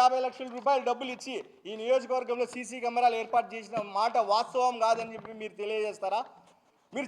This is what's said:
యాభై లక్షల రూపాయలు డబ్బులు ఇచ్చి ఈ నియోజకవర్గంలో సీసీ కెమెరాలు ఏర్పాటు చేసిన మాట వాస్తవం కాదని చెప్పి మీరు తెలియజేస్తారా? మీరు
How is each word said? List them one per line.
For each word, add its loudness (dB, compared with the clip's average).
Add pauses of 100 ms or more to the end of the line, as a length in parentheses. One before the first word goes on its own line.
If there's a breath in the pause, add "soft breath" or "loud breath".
యాభై 6
లక్షల -6
రూపాయలు 4
డబ్బులు -2
ఇచ్చి -8 (320)
ఈ -8
నియోజకవర్గంలో 0 (100)
సీసీ -8
కెమెరాలు 4
ఏర్పాటు 0
చేసిన -8 (220)
మాట 2 (160)
వాస్తవం 2 (100)
కాదని 2
చెప్పి -14
మీరు -10
తెలియజేస్తారా? -2 (760)
మీరు -4